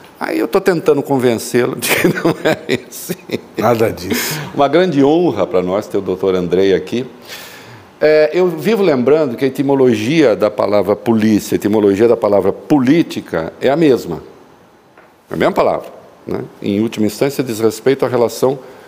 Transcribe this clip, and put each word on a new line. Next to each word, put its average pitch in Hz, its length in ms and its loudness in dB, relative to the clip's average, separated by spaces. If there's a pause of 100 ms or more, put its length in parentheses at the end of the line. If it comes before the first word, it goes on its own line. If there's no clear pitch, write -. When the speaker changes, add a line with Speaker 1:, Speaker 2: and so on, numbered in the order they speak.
(200)
Speaker 1:
Aí - 180 -4
eu - 80 -2
tô 196 140 0
tentando 151 420 2
convencê-lo 123 720 0
de - 140 -6
que - 200 0
<laughs> 170 40 0
não - 220 -2 (100)
é 151 420 -2
assim. - 520 -12 (180)
Speaker 2:
Nada 110 340 0
disso. 90 480 -6 (160)
Speaker 1:
Uma 139 140 2
grande 151 340 2
honra 143 440 2
pra 92 160 0
nós 95 240 -2
ter - 100 -4
o 98 60 -2
doutor 92 320 -2
Andrei 92 400 2
aqui. 113 320 -4 (920)
É, 151 360 2
eu 180 120 2
vivo 180 360 0
lembrando 143 520 2
que 135 120 -2
a - 20 2
etimologia 131 880 2
da 101 140 2
palavra 104 440 0
polícia, 107 600 2
a - 20 2
etimologia 104 500 2
da 113 100 4
palavra 98 360 2
política 127 1080 -2
é 123 120 0
a 147 60 2
mesma. 110 460 0 (1080)
É - 40 -10
a - 40 -6
mesma - 160 0
palavra, - 320 0 (400)
né? 95 140 -6 (200)
Em 104 220 -2
última 113 240 -2
instância, 139 360 -2
diz 117 160 -6
respeito 113 460 0
à 123 40 2
relação 123 500 0 (300)